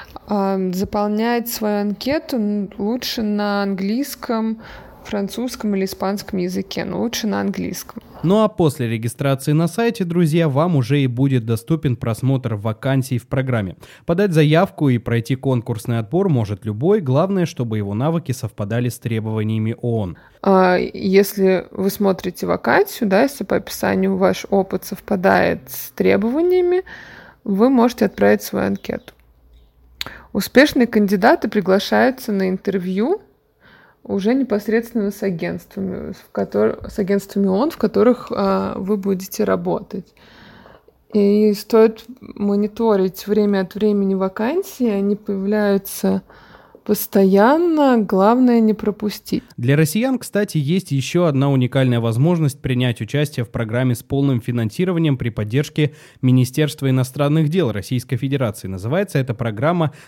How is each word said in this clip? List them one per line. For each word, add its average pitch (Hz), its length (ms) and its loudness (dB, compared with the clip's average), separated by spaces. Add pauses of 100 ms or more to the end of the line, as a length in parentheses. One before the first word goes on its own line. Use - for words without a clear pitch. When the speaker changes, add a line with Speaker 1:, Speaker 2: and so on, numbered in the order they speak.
(280)
Speaker 1:
А, 196 300 0 (160)
заполнять 214 760 -2
свою 208 320 -2
анкету, 254 560 -4
м, 208 420 -2
лучше 233 420 -4
на 208 400 -2
английском, 220 960 -4 (460)
французском 208 720 -4
или 196 100 0
испанском 196 540 -4
языке, 180 440 -4
но 190 160 -6
лучше 226 280 -4
на 202 140 -2
английском. 185 600 -6 (220)
Speaker 2:
Ну 196 180 4
а 214 60 4
после 143 420 0
регистрации 131 640 -2
на 165 160 2
сайте, 233 360 -2
друзья, 165 460 2
вам 151 280 2
уже 131 220 2
и 135 60 2
будет 127 400 0
доступен 123 500 -2
просмотр 117 600 -2
вакансий 127 640 -2
в - 80 -12
программе. 120 480 -2 (320)
Подать 175 260 2
заявку 156 560 4
и 123 80 4
пройти 117 380 -2
конкурсный 120 640 -2
отбор 170 280 0
может 110 380 0
любой, 151 360 0
главное, 170 440 0
чтобы 113 320 -4
его 101 160 -4
навыки 139 380 -2
совпадали 117 580 -4
с - 80 -6
требованиями 110 800 -2
оон. 113 380 -2 (240)
Speaker 1:
А, 185 360 4
если 190 920 2
вы 190 220 -4
смотрите 190 560 -2
вакансию, 233 600 0
да, 190 140 4
если 269 220 -2
по 190 140 0
описанию 190 600 -2
ваш 185 320 0
опыт 190 360 0
совпадает 185 800 0
с - 240 -14
требованиями, 339 920 2 (600)
вы 214 260 2
можете 240 360 2
отправить 202 360 2
свою 196 240 -4
анкету. - 460 -6 (1200)
Успешные 247 520 4
кандидаты 214 640 2
приглашаются 208 840 0
на 190 160 0
интервью 190 720 -2 (840)
уже 202 320 -2
непосредственно 226 720 -2
с 202 140 -8
агентствами, 180 880 -6
в - 220 -20
котор-, 202 560 -2
с - 100 -6
агентствами 196 480 -2
оон, 214 240 0
в - 60 -10
которых, 214 580 2
а, 196 420 -2
вы 196 200 -2
будете 190 480 -4
работать. 180 680 -4 (1000)
И 208 400 4
стоит 220 500 2 (160)
мониторить 202 1080 0
время 202 340 2
от 185 140 -6
времени 202 380 0
вакансии, 220 760 -2
они 202 260 0
появляются 196 1080 -2 (640)
постоянно, 247 1160 4
главное 226 600 4
не 220 160 4
пропустить. - 640 -4 (160)
Speaker 2:
Для 123 180 2
россиян, 220 440 2
кстати, 202 400 -2
есть 170 320 0
ещё 143 320 0
одна 139 260 2
уникальная 127 500 2
возможность 139 640 2
принять 123 400 -2
участие 139 420 -2
в - 60 -8
программе 117 460 -2
с - 80 -8
полным 139 360 0
финансированием 143 800 0
при 117 120 -4
поддержке 127 640 -2 (260)
Министерства 131 640 2
иностранных 143 640 0
дел 156 220 0
Российской 120 460 -4
Федерации. 131 500 -4
Называется 120 500 -4
эта 127 160 -2
программа 139 600 -2 (140)